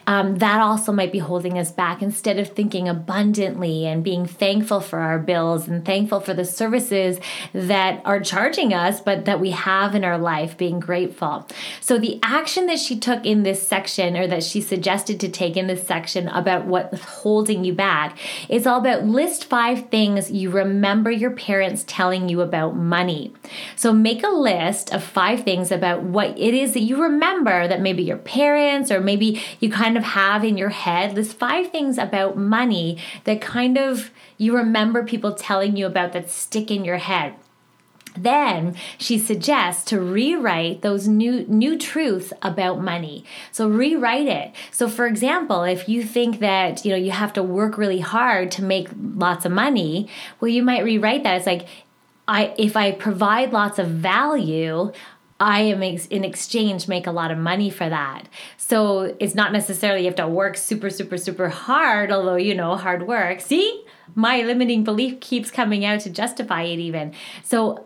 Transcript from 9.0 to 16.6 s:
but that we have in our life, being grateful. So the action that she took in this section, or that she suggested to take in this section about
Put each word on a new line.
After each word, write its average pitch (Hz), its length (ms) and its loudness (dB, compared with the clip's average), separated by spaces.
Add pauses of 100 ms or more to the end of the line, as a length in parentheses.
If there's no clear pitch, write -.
but 196 240 0
that 196 160 2
we 185 100 0
have 196 420 2
in 202 120 2
our 175 120 0
life, 160 400 -2
being 175 220 0
grateful. 170 640 -4 (360)
So 247 160 2
the 220 260 0
action 311 440 0
that 330 120 0
she - 180 -4
took 240 280 -2
in 214 180 4
this 196 240 0
section, 190 480 -2
or 185 120 0
that 170 160 -2
she 202 180 -4
suggested 196 580 -2
to 196 80 -4
take 175 300 -2
in 185 100 -2
this 185 180 -4
section 170 440 -4
about 180 360 0